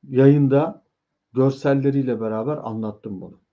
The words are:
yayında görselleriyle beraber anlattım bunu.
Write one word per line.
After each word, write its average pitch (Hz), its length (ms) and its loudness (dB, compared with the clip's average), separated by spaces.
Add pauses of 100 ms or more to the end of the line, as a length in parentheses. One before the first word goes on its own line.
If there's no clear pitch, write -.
yayında 139 800 2 (500)
görselleriyle 135 880 0
beraber 113 360 -6
anlattım 107 640 -10
bunu. 90 180 -20 (140)